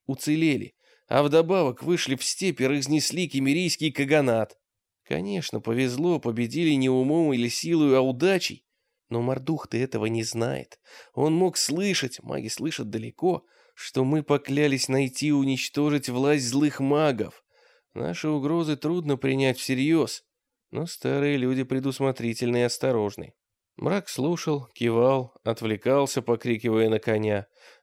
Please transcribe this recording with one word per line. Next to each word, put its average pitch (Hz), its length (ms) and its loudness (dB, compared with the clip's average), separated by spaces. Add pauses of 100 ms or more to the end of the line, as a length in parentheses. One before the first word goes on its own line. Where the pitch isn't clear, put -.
уцелели. 151 640 0 (340)
А 135 140 4
вдобавок 160 600 2
вышли 147 320 0
в 127 80 -6
степь - 380 -2
и 131 60 2
разнесли 147 640 0
кемерийский 147 600 0
каганат. 135 680 2 (460)
Конечно, 180 560 -4
повезло, 127 600 0
победили 120 540 -2
не 131 160 2
умом 139 440 2
или 120 160 0
силой, 151 460 4
а 131 60 6
удачей. 139 640 0 (440)
Но 117 120 -2
Мордух-то 131 560 -4
этого 117 300 -2
не 113 160 -2
знает. 120 560 -6 (340)
Он 156 220 2
мог 180 220 2
слышать, 170 680 -2
маги 123 240 -6
слышат 120 420 -6
далеко, 117 560 -4 (300)
что - 300 -2
мы 151 180 2
поклялись 139 640 0
найти 131 400 0
и 151 40 2
уничтожить 143 800 0
власть 135 380 2
злых 139 320 0
магов. 139 640 0 (500)
Наши 160 340 -6
угрозы 151 480 0
трудно 151 420 -2
принять 135 420 0
всерьёз, 135 640 0 (480)
но 151 160 -6
старые 143 500 -2
люди 131 260 0
предусмотрительны 131 920 -2
и 120 40 4
осторожны». 117 720 -2 (420)
Мрак 190 320 -2
слушал, 143 680 -4
кивал, 120 580 2 (100)
отвлекался, 123 800 0
покрикивая 113 680 0
на 110 100 2
коня, 107 480 0 (360)